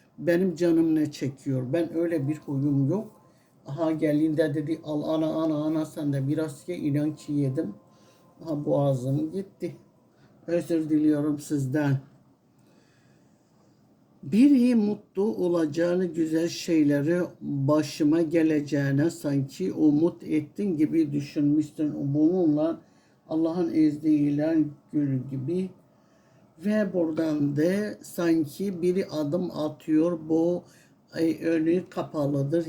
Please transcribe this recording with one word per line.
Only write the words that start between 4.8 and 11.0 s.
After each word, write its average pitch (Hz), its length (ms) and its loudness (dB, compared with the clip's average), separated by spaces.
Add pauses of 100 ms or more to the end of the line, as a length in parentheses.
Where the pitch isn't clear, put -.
al 151 200 -4
ana 156 300 0
ana 160 220 0
ana 156 300 -2
sen 151 280 -4
de 135 140 -2
biraz 151 400 -4
ye. 175 100 -6
İnan 147 380 -2
ki - 180 -10
yedim. 143 400 -2 (720)
Aha 147 200 -6
boğazım 143 680 0
gitti. 185 440 -8 (720)
Özür 165 420 -2
diliyorum 151 500 2